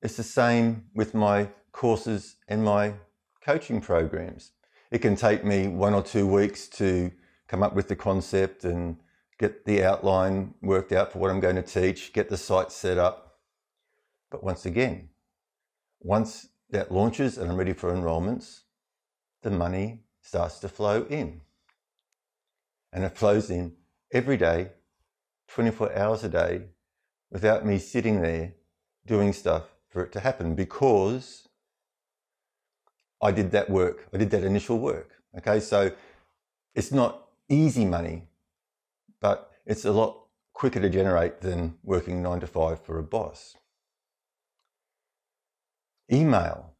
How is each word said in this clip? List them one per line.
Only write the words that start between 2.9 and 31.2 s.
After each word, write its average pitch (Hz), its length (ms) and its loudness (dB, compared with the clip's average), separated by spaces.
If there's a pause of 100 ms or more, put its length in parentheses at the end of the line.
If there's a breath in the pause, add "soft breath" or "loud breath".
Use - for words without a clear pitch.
coaching 147 380 -2
programs. 85 720 -2 (400 soft breath)
It 117 80 0
can 107 160 2
take 107 280 2
me 98 240 0
one 98 280 0
or 98 80 0
two 101 240 0
weeks 101 420 2
to 90 420 0 (360 soft breath)
come 95 160 0
up 101 100 0
with 98 140 -2
the 101 80 -2
concept 95 720 -2
and 87 320 -4 (420 soft breath)
get - 260 -2
the 104 180 2
outline 95 760 2
worked 95 300 0
out 95 200 2
for - 60 -12
what 95 140 0
I'm 95 80 0
going 92 160 2
to 90 80 -4
teach, 92 500 -2
get 104 160 0
the 98 80 -4
site 95 340 0
set 90 280 -2
up. - 400 -2 (920)
But - 140 -14
once 95 240 -6
again, 95 420 -4 (920)
once 107 480 -2 (200)
that 98 220 -4
launches 113 480 0
and 87 100 -4
I'm 90 80 -2
ready 92 160 -2
for 87 180 -4
enrollments, 90 680 -4 (840)
the 113 80 -6
money 95 520 -4 (200)
starts 85 380 -6
to 95 100 -10
flow 104 400 -2
in. 85 320 -8 (1500)
And 92 100 -4
it 92 140 -6
flows 107 320 2
in 87 240 -4 (400)
every 127 240 2
day, 87 320 2 (760)
twenty-four 113 500 -2
hours 104 260 0
a 107 60 -4
day, 87 360 0 (680)
without 107 340 2
me 101 140 2
sitting 107 420 0
there 82 320 -2 (540)
doing 101 260 2
stuff 82 420 -2 (220)
for 90 80 -2
it - 80 -10
to 104 80 -8
happen 95 360 -2
because 107 920 0 (1700)